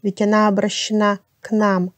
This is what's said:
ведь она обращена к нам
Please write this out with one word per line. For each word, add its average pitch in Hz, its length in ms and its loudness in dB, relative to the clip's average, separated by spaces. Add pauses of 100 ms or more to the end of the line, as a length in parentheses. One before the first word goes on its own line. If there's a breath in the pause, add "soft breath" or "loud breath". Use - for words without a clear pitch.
ведь 202 180 -4
она 214 280 4
обращена 208 680 -2 (200)
к - 120 -10
нам 196 460 0